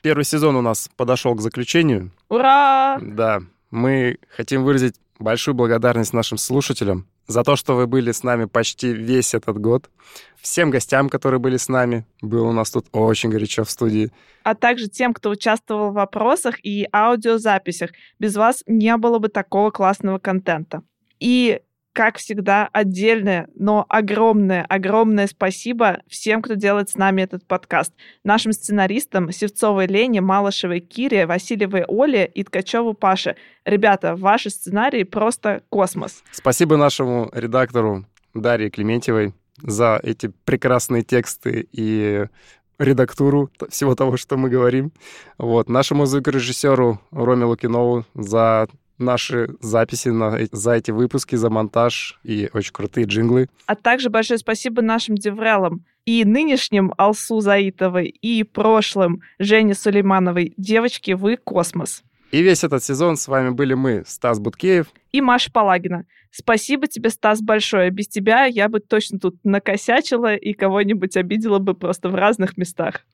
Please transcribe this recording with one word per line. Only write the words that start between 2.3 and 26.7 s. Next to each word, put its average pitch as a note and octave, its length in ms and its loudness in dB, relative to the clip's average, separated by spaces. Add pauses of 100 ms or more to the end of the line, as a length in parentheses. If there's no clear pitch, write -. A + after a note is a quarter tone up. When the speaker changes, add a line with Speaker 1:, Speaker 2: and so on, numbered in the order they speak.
Speaker 1:
Да. G#2+ 400 -2 (300)
Мы B2 480 0 (100)
хотим C3 340 -4
выразить C3 320 2 (240)
большую A#2 360 -2
благодарность A#2 580 0
нашим A2+ 240 -2
слушателям G#2+ 720 -4 (200)
за A#2 160 0
то, C#3+ 140 2
что - 180 -2
вы B2 120 2
были A#2+ 260 0
с - 100 -8
нами A#2+ 220 0
почти A#2 480 -2
весь A#2 400 0
этот G#2+ 260 -4
год. A#2 300 0 (520)
Всем - 280 -2
гостям, C3+ 400 0
которые C3 300 0
были B2+ 180 0
с - 100 -6
нами, A#2+ 380 0 (160)
было A2+ 260 -2
у A#2 60 0
нас A2+ 180 -2
тут - 220 -4
очень A2+ 360 0
горячо G#2+ 360 -2
в - 40 -16
студии. G#2+ 420 -2 (320)
Speaker 2:
А A3 120 0
также A#3+ 320 0
тем, A#3+ 260 -2
кто - 160 -6
участвовал G#3 600 -2
в G3 60 -8
вопросах A3 680 -2
и G3+ 300 -6
аудиозаписях. G#3+ 960 0 (300)
Без G#3 180 -2
вас A3+ 280 2
не A3 300 4
было A#3 240 2
бы G#3+ 80 -2
такого G#3 440 0
классного F#3+ 480 0
контента. F#3 640 -4 (360)
И, B3 400 2 (320)
как A3+ 260 0
всегда, G3+ 540 0
отдельное, F#3+ 840 0
но G#3 340 0
огромное, G#3 800 2
огромное G3+ 580 2
спасибо A3+ 800 -2
всем, A3 340 -4
кто A3+ 120 -6
делает G3+ 380 0